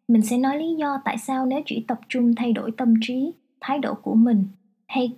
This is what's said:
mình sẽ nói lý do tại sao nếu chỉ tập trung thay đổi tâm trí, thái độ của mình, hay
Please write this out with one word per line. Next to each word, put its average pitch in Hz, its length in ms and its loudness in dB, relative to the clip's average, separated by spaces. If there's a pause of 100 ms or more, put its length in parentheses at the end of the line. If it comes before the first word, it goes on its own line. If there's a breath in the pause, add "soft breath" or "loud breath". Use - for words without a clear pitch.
mình 226 140 6
sẽ 240 160 0
nói 269 200 0
lý 330 160 -2
do 285 300 -4
tại - 140 -4
sao 262 280 -4
nếu 262 200 -2
chỉ 226 220 -6
tập 233 200 -4
trung 240 260 2
thay 233 180 0
đổi 214 240 -4
tâm 233 240 4
trí, 254 320 -4 (280)
thái 277 180 -4
độ 233 160 -4
của - 200 -4
mình, 226 300 4 (420)
hay 247 320 -4